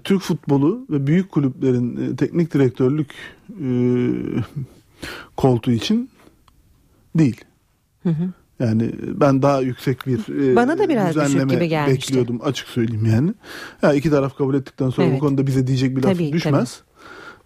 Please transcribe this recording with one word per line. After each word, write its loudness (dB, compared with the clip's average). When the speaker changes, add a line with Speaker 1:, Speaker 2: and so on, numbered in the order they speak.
Speaker 1:
Türk 2
futbolu 0
ve -2
büyük 2
kulüplerin, -2
e, -6
teknik -2
direktörlük... 0
e, -4
koltuğu 2
için 0
değil. 2
Speaker 2:
Hı -2
hı. 0
Speaker 1:
Yani 0
ben 4
daha 2
yüksek -4
bir, 0
e, 4
Speaker 2:
Bana 2
da 2
biraz 0
düşük 0
Speaker 1:
düzenleme 2
Speaker 2:
gibi 0
gelmişti. 0
Speaker 1:
bekliyordum, -2
açık -6
söyleyeyim -2
yani. 2
Ha, 4
iki 0
taraf 0
kabul 0
ettikten -2
sonra 2
bu 2
Speaker 2:
Evet. 0
Speaker 1:
konuda 2
bize 0
diyecek 0
bir 0
laf 4
Speaker 2:
Tabii, -2
Speaker 1:
düşmez. -2